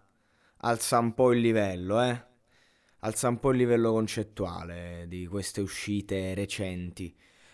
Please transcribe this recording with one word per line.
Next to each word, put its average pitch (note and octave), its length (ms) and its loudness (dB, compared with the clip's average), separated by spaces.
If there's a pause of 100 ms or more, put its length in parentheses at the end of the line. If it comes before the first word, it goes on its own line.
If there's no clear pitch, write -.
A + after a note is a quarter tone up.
(640)
alza A#2 360 2
un A#2 160 2
po' B2+ 180 6
il A#2+ 80 4
livello, G#2 640 2
eh? B2 220 -2 (760)
Alza A2 280 -2
un A#2+ 100 0
po' C3+ 140 2
il B2+ 60 4
livello A#2 340 4
concettuale F2 1120 -4
di F2+ 220 -8
queste G2 320 -6
uscite F#2+ 760 -4
recenti. F2+ 840 -6 (380)